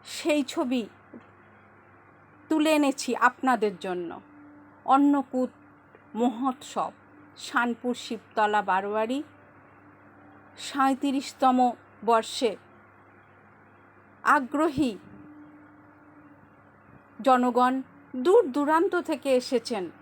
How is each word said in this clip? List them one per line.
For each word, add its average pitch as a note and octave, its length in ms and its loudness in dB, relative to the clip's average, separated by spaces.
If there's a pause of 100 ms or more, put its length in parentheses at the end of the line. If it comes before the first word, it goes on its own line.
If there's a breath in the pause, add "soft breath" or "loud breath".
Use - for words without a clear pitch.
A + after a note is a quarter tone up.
সেই D4+ 380 -2
ছবি B3+ 440 -4 (1600)
তুলে D#4 260 2
এনেছি C4+ 400 0
আপনাদের A#3 640 0
জন্য। F3+ 420 -8 (640)
অন্নকূট C#4 640 2 (640)
মহোৎসব, A#3 760 -4 (460)
শানপুর A#3+ 580 -2
শিবতলা G#3+ 680 -2
বারোয়ারি, G#3 600 -2 (1300)
সাঁইত্রিশতম C4 1120 0 (340)
বর্ষে A3+ 460 0 (1700)
আগ্রহী C#4 760 0 (2250)
জনগণ B3+ 580 2 (340)
দূর F4+ 260 6 (100)
দূরান্ত D#4 440 0
থেকে D4+ 400 -4
এসেছেন। A#3 540 -2 (120)